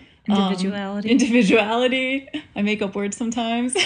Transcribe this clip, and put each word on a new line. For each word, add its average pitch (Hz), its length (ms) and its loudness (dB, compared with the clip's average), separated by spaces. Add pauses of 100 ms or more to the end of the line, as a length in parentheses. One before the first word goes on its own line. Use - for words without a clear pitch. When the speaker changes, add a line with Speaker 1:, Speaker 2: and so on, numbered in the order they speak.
(280)
Speaker 1:
Individuality. 196 800 -2
Speaker 2:
individuality. 247 1160 2 (260)
I 214 80 -4
make 214 200 -2
up 196 120 -4
words 202 220 -4
sometimes. 233 580 -4 (120)